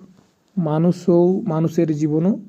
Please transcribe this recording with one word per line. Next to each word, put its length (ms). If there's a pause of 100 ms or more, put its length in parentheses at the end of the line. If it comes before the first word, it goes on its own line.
(580)
মানুষও, 600 (340)
মানুষের 360 (100)
জীবনও 340 (160)